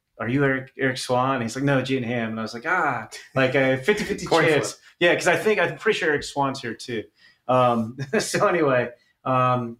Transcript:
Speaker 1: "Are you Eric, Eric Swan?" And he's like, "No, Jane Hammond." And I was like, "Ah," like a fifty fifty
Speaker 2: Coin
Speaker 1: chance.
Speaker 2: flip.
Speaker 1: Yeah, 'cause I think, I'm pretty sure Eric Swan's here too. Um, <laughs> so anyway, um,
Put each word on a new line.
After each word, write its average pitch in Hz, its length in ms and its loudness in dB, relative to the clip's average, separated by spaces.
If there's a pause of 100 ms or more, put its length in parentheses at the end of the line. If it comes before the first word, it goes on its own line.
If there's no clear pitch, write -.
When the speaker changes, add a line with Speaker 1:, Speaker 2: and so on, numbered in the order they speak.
(180)
Speaker 1:
"Are 110 100 -4
you 139 160 0
Eric, 135 340 -2
Eric 127 180 -2
Swan?" 131 380 0
And 120 80 -4
he's 113 120 -6
like, 135 100 -4
"No, 139 180 2
Jane 131 200 -2
Hammond." 113 280 -4
And 110 100 -8
I - 20 -6
was 107 120 -10
like, 120 100 -12
"Ah," 151 460 -2 (240)
like 131 200 2
a 131 220 2
fifty 208 260 0
fifty - 220 -6
Speaker 2:
Coin 160 220 4
Speaker 1:
chance. 139 260 2
Speaker 2:
flip. - 100 -18 (160)
Speaker 1:
Yeah, 170 160 4
'cause - 140 0
I 170 80 4
think, 208 240 2
I'm 160 160 0
pretty 214 220 0
sure 170 100 0
Eric 147 140 0
Swan's 135 400 -4
here 113 120 -8
too. 110 300 -8 (440)
Um, 123 500 2 (100)
<laughs> 220 100 0
so - 280 0
anyway, 135 420 2 (380)
um, 127 540 0